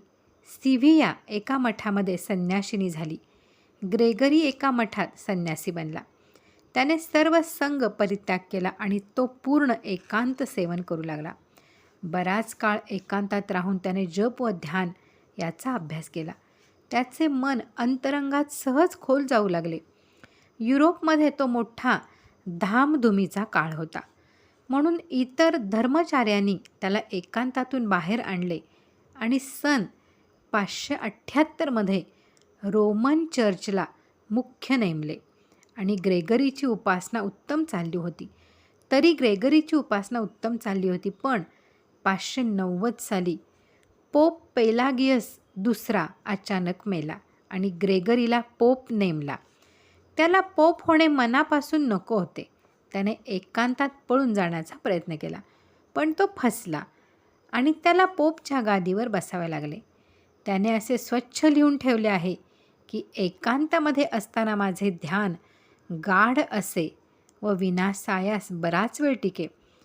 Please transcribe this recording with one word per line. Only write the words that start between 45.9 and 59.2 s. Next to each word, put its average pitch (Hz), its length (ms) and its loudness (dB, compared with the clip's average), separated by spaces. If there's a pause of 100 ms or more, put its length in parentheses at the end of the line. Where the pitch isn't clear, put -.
अचानक 185 480 -4 (120)
मेला 165 320 -4 (320)
आणि 190 200 -2
ग्रेगरीला 202 680 2
पोप 247 520 0
नेमला. 156 440 -2 (800)
त्याला 339 220 4
पोप 339 440 2
होणे 320 240 4
मनापासून 285 800 2
नको 208 320 0
होते. - 300 -8 (440)
त्याने 196 200 -2 (140)
एकांतात 247 640 -2 (200)
पळून 247 240 2
जाण्याचा 170 420 -2
प्रयत्न 170 460 -4
केला, 165 180 -10 (560)
पण 311 160 0
तो 381 120 0 (140)
फसला 180 460 -4 (680)
आणि 254 200 0 (120)
त्याला 349 220 6
पोपच्या 311 560 0
गादीवर 202 460 0
बसावे 180 420 -4